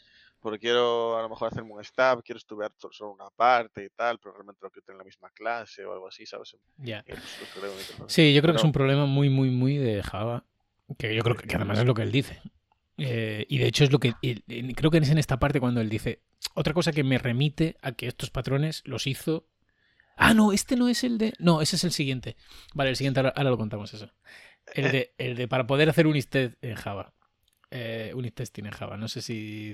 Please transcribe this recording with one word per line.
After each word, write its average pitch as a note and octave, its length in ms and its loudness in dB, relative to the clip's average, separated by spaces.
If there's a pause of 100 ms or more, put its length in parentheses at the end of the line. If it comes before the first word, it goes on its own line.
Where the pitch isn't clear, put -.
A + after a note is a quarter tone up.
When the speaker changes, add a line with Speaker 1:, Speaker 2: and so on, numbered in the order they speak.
(420)
Speaker 1:
porque G#2+ 180 -8
quiero A#2 580 0
a A2+ 40 -2
lo A2 80 -8
mejor A2+ 220 -6
hacerme A2+ 200 -10
un G#2 140 -16
stub, B2+ 380 2
quiero A#2 140 -12
estudiar G#2+ 360 -10
to-, - 180 -18
solo G#2 220 -16
una G2 160 -20
parte A#2 560 0
y G2 40 -16
tal, A#2 300 -4
pero G2 140 -20
realmente G2+ 280 -20
lo G2 100 -14
quiero - 140 -20
tener G2 100 -20
en F#2+ 40 -20
la F#2+ 60 -20
misma F#2+ 240 -20
clase G#2+ 560 -10
o F#2+ 80 -12
algo F#2 160 -14
así, - 160 -20
¿sabes? G#2+ 320 -16 (200)
Speaker 2:
Ya. A2+ 300 -12
Speaker 1:
Y, - 40 -20
pues, G2 120 -14 (160)
pues, A#2 140 -16
creo G2 240 -10
que G#2 360 -14
Speaker 2:
Sí, D3+ 200 8
yo C#3+ 80 6
creo E3 120 4
que D3+ 40 0
es - 40 4
Speaker 1:
pero D#3+ 80 6
Speaker 2:
un C3+ 40 4
problema C#3 320 2
muy, C#3 240 4
muy, C3+ 220 4
muy C3 260 2
de A2 260 0
Java, A2+ 420 -6 (520)
que A2 180 -2
yo A2 80 2
creo A2+ 140 2
que, - 100 -14
que - 80 -2
además G#2 240 0
es A#2+ 60 4
lo B2+ 80 6
que A2 80 -2
él G#2 100 -4
dice. C3+ 300 -2 (560)
Eh, A2+ 520 -4
y C#3 80 0
de B2 100 2
hecho A#2+ 160 4
es C3+ 80 6
lo C3+ 80 6
que, A#2 220 2
el, B2 260 -4
en, A#2+ 260 -8
creo D3+ 180 2
que D#3+ 80 6
es C#3+ 100 4
en D#3 80 6
esta C#3 220 0
parte C#3+ 200 2
cuando A#2+ 220 2
él A2 80 -2
dice, G#2+ 320 -4 (320)
otra D#3+ 220 0
cosa E3 160 2
que D3+ 120 0
me C3 140 4
remite C#3 640 0
a C3 120 -6
que - 140 -10
estos - 220 -8
patrones C3+ 560 -2
los B2 220 -6
hizo... D#3 400 -4 (680)
Ah, A3+ 200 6
no, G#3+ 180 6
este G#3+ 220 0
no B3 140 4
es A#3+ 140 0
el A#3+ 140 -2
de... A3 220 -2
No, E3 240 4
ese F#3 140 0
es - 80 0
el E3 60 0
siguiente. C3 440 -4 (400)
Vale, C3+ 160 2
el B2 40 -2
siguiente C3+ 240 0
ahora, C3 160 4
ahora C#3 140 2
lo B2 80 4
contamos G#2+ 380 -6
eso. G#2 160 -16 (640)
El C#3+ 160 2
de, C3 260 -2
el B2+ 180 -4
de B2 120 -4
para B2+ 180 0
poder C#3+ 240 4
hacer D#3 160 4
un D#3 120 4
instance C3 440 -2
en A#2 140 -10
Java. G2+ 380 -10 (580)
Eh, A2+ 420 -8
unit A#2+ 220 -8
testing G#2 300 -10
en G#2 60 -10
Java. G2+ 260 -12
No A2 100 -8
sé A2+ 160 -10
si G#2+ 500 -10